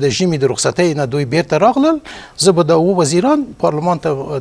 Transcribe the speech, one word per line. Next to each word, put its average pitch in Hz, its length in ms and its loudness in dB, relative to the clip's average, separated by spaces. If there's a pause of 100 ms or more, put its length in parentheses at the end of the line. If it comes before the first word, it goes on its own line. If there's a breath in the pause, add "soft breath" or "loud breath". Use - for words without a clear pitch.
د 143 60 2
ژمي 165 300 0
د 135 120 2
رخصتۍ 156 460 0
نه 147 100 -2
دوی 143 180 -4
بیرته 156 340 -2
راغلل، 277 420 2 (380 loud breath)
زه 185 140 4
به 170 100 2
دا 160 120 2
اووه 175 240 2
وزیران 180 460 2 (140)
پارلمان 165 400 -2
ته 143 420 -4